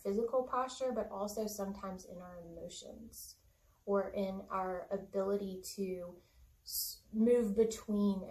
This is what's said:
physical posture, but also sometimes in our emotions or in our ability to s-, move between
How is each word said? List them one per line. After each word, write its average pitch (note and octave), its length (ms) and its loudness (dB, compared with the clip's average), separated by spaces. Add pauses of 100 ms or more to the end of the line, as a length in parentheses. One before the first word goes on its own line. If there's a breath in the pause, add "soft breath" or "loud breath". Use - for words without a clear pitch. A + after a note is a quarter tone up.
physical A#3 440 2
posture, C4 460 -2
but G#3 180 -2
also G#3 360 -2
sometimes G3 560 -6
in F3+ 180 -14
our F3+ 160 -16 (100)
emotions - 840 -14 (520 soft breath)
or G3 240 2
in F#3+ 320 -2 (100)
our F#3 400 -2
ability G3 720 -2 (120)
to F3+ 400 -4 (500 loud breath)
s-, - 360 -6 (120)
move A3 440 6
between G3+ 760 4